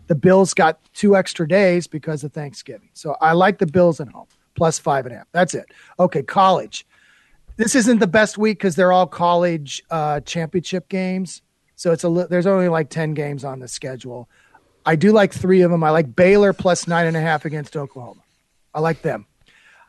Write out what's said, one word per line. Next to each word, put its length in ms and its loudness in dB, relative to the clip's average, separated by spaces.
The 80 0
Bills 400 4
got 240 2
two 240 4
extra 280 -4
days 400 2
because 380 -10
of 80 -12
Thanksgiving. 600 -16
So 260 -10
I 120 4
like 260 2
the 80 0
Bills 340 2
at 80 -12
home, 160 -20
plus 240 0
five 260 -4
and 100 -14
a 40 -18
half. 140 -20
That's 200 0
it. 140 -10
Okay, 220 0
college. 640 0
This 160 -2
isn't 240 4
the 80 2
best 320 0
week 200 0
'cause 160 -2
they're 160 2
all 160 4
college, 840 -2
uh, 300 -4
championship 680 -8
games. 540 -8
So 160 -2
it's 120 -4
a 40 0
li-, 220 0
there's 160 0
only, 240 2
like, 180 -2
ten 240 -6
games 320 -8
on 160 -12
the 80 -18
schedule. 600 -14
I 100 4
do 160 4
like 220 4
three 260 2
of 100 4
'em. 140 0
I 60 2
like 260 0
Baylor 380 4
plus 340 -2
nine 180 0
and 120 -2
a 20 -2
half 240 -2
against 320 -8
Oklahoma. 460 -14
I 60 -4
like 220 -2
them. 240 -8